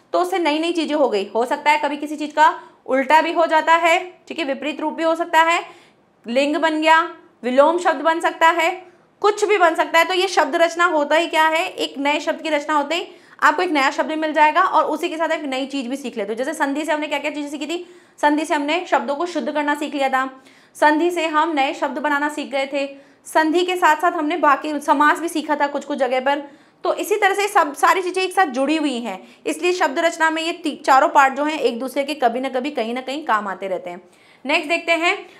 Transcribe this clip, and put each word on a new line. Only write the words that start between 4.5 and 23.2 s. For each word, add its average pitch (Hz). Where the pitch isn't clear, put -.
रूप 302
भी 294
हो 330
सकता 330
है, 339
लिंग 277
बन 311
गया, 320
विलोम 277
शब्द 330
बन 320
सकता 330
है, 349
कुछ 415
भी 403
बन 330
सकता 320
है। 330
तो 359
ये 370
शब्द 311
रचना 339
होता 302
ही 339
क्या 320
है? 320
एक 311
नए 294
शब्द 302
की 311
रचना 302
होते 294
ही 359
आपको 302
एक 370
नया 285
शब्द 294
भी 311
मिल 311
जाएगा 302
और 320
उसी 302
के 311
साथ 320
एक 320
नई 269
चीज़ 277
भी 262
सीख 254
लेते 202
हो। 220
जैसे 262
संधि 294
से 320
हमने 302
क्या 285
क्या 285
चीज़ें 285
सीखी 294
थी? 349
संधि 294
से 302
हमने 302
शब्दों 277
को 330
शुद्ध 302
करना 294
सीख 285
लिया 269
था, 262
संधि 311
से 330
हम 311
नए 277
शब्द 277
बनाना 294
सीख 294
गए 277
थे, 277